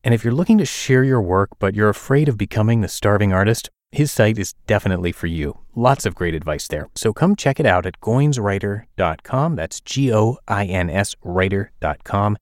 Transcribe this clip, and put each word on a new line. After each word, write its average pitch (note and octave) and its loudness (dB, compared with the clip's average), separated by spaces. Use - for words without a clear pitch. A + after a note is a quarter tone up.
And - 2
if A#2 0
you're A#2 0
looking F3+ 4
to F#3+ 2
share C3 2
your B2+ 2
work, F#2+ 0
but G2 0
you're G#2+ 2
afraid C#3 2
of B2 0
becoming G#2+ 2
the F#2 -2
starving G#2 2
artist, G2 0
his D3 0
site A2 2
is F#2+ -6
definitely F#2 0
for - -8
you. D#2 -4
Lots B2+ 2
of G2 -2
great E2+ -2
advice D2+ -6
there. D2+ -10
So - -2
come F#3 2
check - -2
it D#3 0
out F2+ 2
at F2+ -10
goinswriter G#2+ 0
dot E2 -2
com. D3 -2
That's E2 -8
G C3 -2
O A2 2
I G2+ -2
N F2+ -2
S G2 -2
writer F#2+ -2
dot D2+ -4
com. G2+ -2